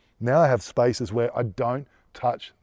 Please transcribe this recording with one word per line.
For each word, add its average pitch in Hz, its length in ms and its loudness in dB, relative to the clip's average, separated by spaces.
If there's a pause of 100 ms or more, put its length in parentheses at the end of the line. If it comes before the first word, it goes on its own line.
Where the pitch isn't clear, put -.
(200)
now 127 220 2
I 160 60 6
have 123 160 2
spaces 120 500 0
where 117 240 -2
I 123 60 0
don't 120 440 -4 (260)
touch - 500 -6